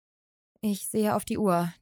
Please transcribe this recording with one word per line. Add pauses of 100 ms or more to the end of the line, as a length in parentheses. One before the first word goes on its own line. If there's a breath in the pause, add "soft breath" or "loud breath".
(600)
Ich
sehe
auf
die
Uhr, (100)